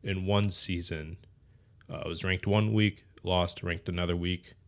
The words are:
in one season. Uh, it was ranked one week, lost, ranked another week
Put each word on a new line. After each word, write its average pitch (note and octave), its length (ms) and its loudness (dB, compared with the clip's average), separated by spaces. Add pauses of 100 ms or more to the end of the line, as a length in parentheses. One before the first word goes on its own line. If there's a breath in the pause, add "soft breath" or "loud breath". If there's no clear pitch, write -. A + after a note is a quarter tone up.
in F#2 220 -4
one G2+ 260 4
season. E2 680 -4 (720 soft breath)
Uh, D#2 160 -10
it - 20 -6
was E2+ 160 -6
ranked F#2 220 0
one G#2+ 260 4
week, G#2+ 320 2 (180)
lost, F2+ 400 0
ranked F2 240 -4
another F2 300 0
week F2 380 -4 (140)